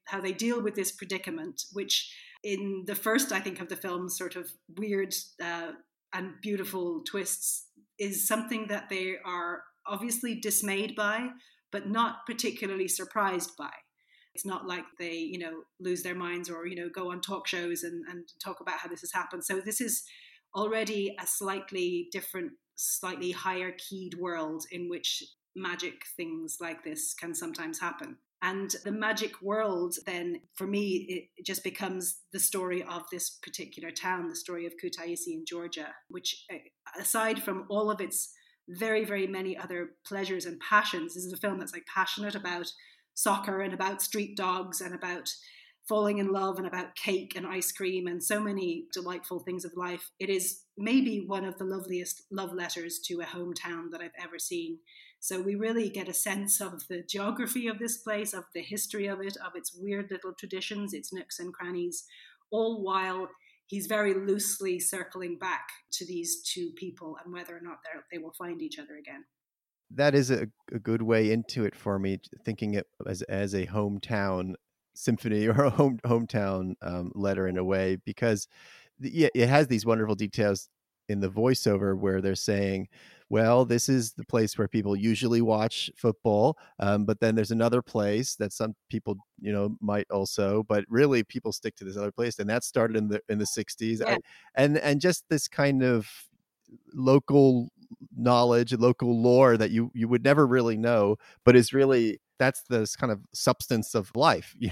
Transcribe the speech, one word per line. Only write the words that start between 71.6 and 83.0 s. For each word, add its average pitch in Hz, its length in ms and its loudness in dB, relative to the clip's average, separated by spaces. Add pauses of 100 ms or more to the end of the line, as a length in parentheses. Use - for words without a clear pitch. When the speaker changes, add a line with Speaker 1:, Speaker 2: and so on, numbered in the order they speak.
Speaker 2:
it 98 100 0
for 101 240 -2
me, 98 200 0 (260)
thinking 107 300 -2
it 101 120 -2 (200)
as, 92 160 -6
as 98 320 -2
a 92 120 0
hometown 98 880 0 (400)
symphony 107 520 2
<laughs> - 20 6
or 113 160 6
a 135 60 6
home, 135 340 4
hometown, 101 760 0
um, 90 320 -4
letter 98 320 2
in 92 120 0
a 92 60 0
way, 95 400 2
because 107 440 0 (500)
the, 131 120 -6
yeah, 156 240 6
it 120 140 6
has 143 200 8
these 113 180 2
wonderful 110 280 4
details 104 540 2 (400)
in 101 120 0
the 98 80 2
voiceover 101 720 4
where 95 240 2
they're 98 120 2
saying, 98 540 0 (400)